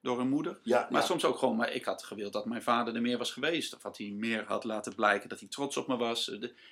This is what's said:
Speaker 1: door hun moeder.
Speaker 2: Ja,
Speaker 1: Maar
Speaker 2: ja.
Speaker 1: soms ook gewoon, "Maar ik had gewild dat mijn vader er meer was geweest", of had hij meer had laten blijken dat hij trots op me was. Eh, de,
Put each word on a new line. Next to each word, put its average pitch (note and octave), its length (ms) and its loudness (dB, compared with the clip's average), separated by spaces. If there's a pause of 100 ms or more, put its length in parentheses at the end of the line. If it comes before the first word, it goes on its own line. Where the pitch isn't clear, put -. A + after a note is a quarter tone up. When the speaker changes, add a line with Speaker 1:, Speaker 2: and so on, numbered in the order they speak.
Speaker 1:
door B2 160 0
hun B2+ 120 2
moeder. D3+ 340 0
Speaker 2:
Ja, - 280 4
Speaker 1:
Maar D3 100 6
Speaker 2:
ja. - 60 4
Speaker 1:
soms F3 180 2
ook D#3 120 2
gewoon, A#2+ 180 4
"Maar A#2 160 2
ik B2+ 140 -4
had - 180 -4
gewild G2+ 300 -8
dat G#2 120 -4
mijn A2+ 180 -6
vader A#2 320 2
er A#2 60 0
meer A#2+ 160 2
was A#2+ 140 -2
geweest", D3 440 -2
of - 80 -16
had G2+ 140 -10
hij G#2 120 -8
meer G#2+ 340 -2
had G#2 200 -2
laten G#2+ 320 -4
blijken G#2 340 4
dat G2 100 -10
hij G2+ 100 -18
trots C#3 280 -4
op C3+ 100 -2
me C3 100 2
was. A#2 320 0
Eh, A2 100 -8
de, A#2+ 140 -8 (180)